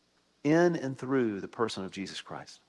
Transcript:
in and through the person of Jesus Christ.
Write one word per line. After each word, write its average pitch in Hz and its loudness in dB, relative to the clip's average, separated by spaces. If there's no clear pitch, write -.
in 165 6
and 131 -6
through 123 0
the 92 -8
person 107 -4
of 92 -8
Jesus 87 -10
Christ. - -14